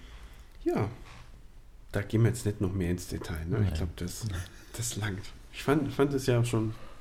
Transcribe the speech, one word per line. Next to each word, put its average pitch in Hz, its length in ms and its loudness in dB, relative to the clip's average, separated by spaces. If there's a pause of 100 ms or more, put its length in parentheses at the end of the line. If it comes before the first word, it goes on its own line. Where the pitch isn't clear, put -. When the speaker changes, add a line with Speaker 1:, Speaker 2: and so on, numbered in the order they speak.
(640)
Speaker 1:
ja, 247 240 2 (1040)
da 104 100 2
gehen 107 200 4
wir 113 80 10
jetzt - 160 0
nicht 104 160 0
noch 92 120 2
mehr 92 180 2
ins 87 160 -2
Detail. 80 380 -6
Ne? 90 140 0
Ich 104 60 4
Speaker 2:
Nein. 85 100 2
Speaker 1:
glaub, 80 220 -2
das, 90 280 -6 (500)
das - 220 -4
langt. 101 240 -2 (320)
Ich - 100 -10
fand, 143 280 4
fand 139 220 4
es 131 120 0
ja 120 180 6
schon 113 300 2 (280)